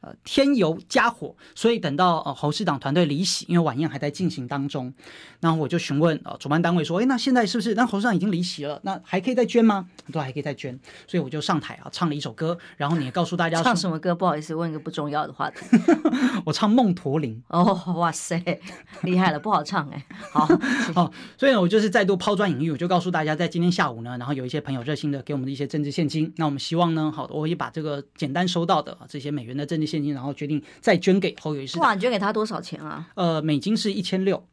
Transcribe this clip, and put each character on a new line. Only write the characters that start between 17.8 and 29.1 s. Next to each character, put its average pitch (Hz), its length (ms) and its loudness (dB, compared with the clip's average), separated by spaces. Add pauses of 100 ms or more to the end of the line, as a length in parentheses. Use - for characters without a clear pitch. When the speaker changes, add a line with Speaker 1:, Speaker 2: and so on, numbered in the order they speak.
Speaker 2:
哇 165 180 0
塞， 170 320 -4 (600)
厉 180 140 2
害 185 140 4
了， 151 80 -2
不 208 100 -4
好 170 140 2
唱 143 260 -4
哎。 139 160 -10 (260)
好。 151 140 2 (240)
Speaker 1:
<laughs> 240 240 -2
好， 175 160 4 (280)
所 269 100 4
以 269 60 6
呢， 214 80 4
我 180 40 4
就 202 140 4
是 208 100 2
再 208 140 4
度 190 140 4
抛 202 180 0
砖 196 160 2
引 127 80 -2
玉， 165 100 0
我 143 80 -2
就 175 120 -2
告 180 100 4
诉 180 100 -2
大 170 140 0
家， 151 100 0
在 160 140 0
今 170 140 -2
天 175 100 4
下 175 180 2
午 113 120 -10
呢， 120 180 -8
然 123 80 -8
后 147 60 -2
有 131 120 -4
一 127 40 -6
些 151 100 -4
朋 135 140 -6
友 123 100 -4
热 147 100 -2
心 147 160 -4
的 139 140 -4
给 147 100 -6
我 143 40 -2
们 127 80 -4
的 135 60 -4
一 139 40 -6
些 139 100 -4
政 147 160 -4
治 143 80 -4
现 160 180 0
金， 160 280 -2
那 165 100 -2
我 151 40 0
们 139 100 -4
希 - 160 -4
望 170 180 4
呢， 156 220 0
好， 131 160 -6
我 151 160 -4
也 165 80 -2
把 117 140 -6
这 160 120 -8
个 143 220 -6 (120)
简 139 160 -6
单 170 140 0
收 175 200 0
到 170 160 2
的、 - 180 -10
啊， - 80 -20
这 - 100 -14